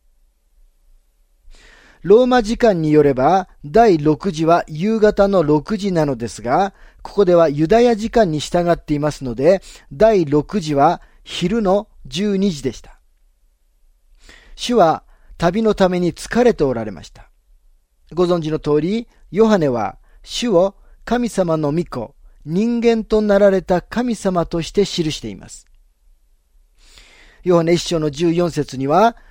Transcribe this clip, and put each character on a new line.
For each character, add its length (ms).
ロ 220
ー 20
マ 180
時 140
間 220
に 120
よ 100
れ 100
ば、 360
第 340
六 320
時 160
は 220
夕 320
方 260
の 160
六 360
時 120
な 160
の 80
で 140
す 140
が、 320
こ 120
こ 100
で 100
は 140
ユ 180
ダ 140
ヤ 160
時 140
間 200
に 80
従 320
っ 60
て 180
い 60
ま 100
す 140
の 100
で、 280
第 320
六 360
時 160
は 260
昼 360
の 280
十 300
二 160
時 100
で 100
し 100
た。 180
主 220
は 260
旅 240
の 120
た 140
め 120
に 120
疲 300
れ 100
て 120
お 100
ら 100
れ 60
ま 120
し 80
た。 200
ご 140
存 140
知 100
の 80
通 220
り、 280
ヨ 160
ハ 100
ネ 120
は 300
主 260
を 240
神 240
様 280
の 160
御 120
子、 320
人 380
間 220
と 180
な 160
ら 120
れ 120
た 180
神 360
様 300
と 160
し 100
て 120
記 280
し 100
て 60
い 80
ま 120
す。 180
ヨ 140
ハ 40
ネ 120
一 80
章 180
の 100
十 220
四 180
節 260
に 120
は、 280